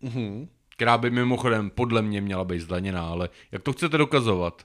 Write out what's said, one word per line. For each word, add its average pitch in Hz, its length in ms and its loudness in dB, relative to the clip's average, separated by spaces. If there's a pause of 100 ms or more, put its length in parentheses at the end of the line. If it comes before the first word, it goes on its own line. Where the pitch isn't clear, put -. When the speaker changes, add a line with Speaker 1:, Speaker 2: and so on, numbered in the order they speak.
Speaker 1:
Mhm. 120 460 -6 (220)
Speaker 2:
která 117 280 4
by 120 120 0
mimochodem 120 600 2
podle 113 320 2
mě 104 200 -2
měla 95 220 -4
být 90 160 -2
zdaněná, 90 480 -4
ale 87 220 -4 (220)
jak 98 120 -8
to 139 100 -2
chcete 156 240 0
dokazovat? 113 680 2